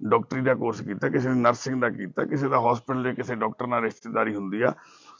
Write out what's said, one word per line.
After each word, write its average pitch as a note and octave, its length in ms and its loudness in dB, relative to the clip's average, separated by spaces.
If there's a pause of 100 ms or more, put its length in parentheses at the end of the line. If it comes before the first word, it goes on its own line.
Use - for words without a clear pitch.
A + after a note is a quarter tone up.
ਡਾਕਟਰੀ A2+ 400 2
ਦਾ B2+ 140 4
course A2+ 260 -2
ਕੀਤਾ, G2+ 280 -4
ਕਿਸੇ C3 200 2
ਨੇ B2+ 120 2
ਨਰਸਿੰਗ B2 400 2
ਦਾ A#2+ 100 2
ਕੀਤਾ, - 340 -6
ਕਿਸੇ C#3 240 0
ਦਾ C3+ 120 2
hospital B2 420 0
ਦੇ C3 120 -2
ਕਿਸੇ B2 200 -6
doctor A2 320 -4
ਨਾਲ A#2+ 160 0
ਰਿਸ਼ਤੇਦਾਰੀ A2 520 -2
ਹੁੰਦੀ G2+ 280 -4
ਆ, B2+ 100 4 (480)